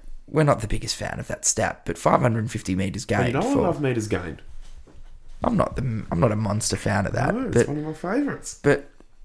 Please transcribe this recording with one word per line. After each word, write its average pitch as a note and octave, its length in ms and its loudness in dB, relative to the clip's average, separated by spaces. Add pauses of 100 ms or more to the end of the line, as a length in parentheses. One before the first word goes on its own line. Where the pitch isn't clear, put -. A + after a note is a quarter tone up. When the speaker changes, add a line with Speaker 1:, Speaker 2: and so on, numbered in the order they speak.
(280)
Speaker 1:
we're D3+ 160 2
not C#3+ 180 4
the G#2+ 60 -4
biggest - 280 -2
fan - 240 -6
of - 80 -8
that - 180 -6
stat, - 400 0
but - 140 -4
five E3+ 220 6
hundred A2+ 180 4
and A2 120 -2
fifty G#2 240 -2
meters F#2+ 320 -2
Speaker 2:
Well, G2+ 140 2
Speaker 1:
gained A#2+ 140 2
Speaker 2:
you C#3+ 40 2
know G#3 80 2
I C#4+ 60 2
Speaker 1:
for - 80 4
Speaker 2:
love E3 200 0
meters A#2+ 260 2
gained. F2 340 -4 (1040)
Speaker 1:
I'm A#3+ 140 -2
not - 180 0
the, A#2+ 80 -2 (280)
I'm E3+ 80 0
not B2+ 120 4
a G#2 40 0
monster G#2+ 400 0
fan G2+ 300 0
of - 80 -4
that, - 220 0
Speaker 2:
No, B3+ 100 -2
it's F#3+ 100 -2
Speaker 1:
but A#2+ 120 6
Speaker 2:
one D3 100 -4
of D3+ 80 -4
my D#3 80 -6
favourites. A3+ 680 -4
Speaker 1:
but - 260 4 (360)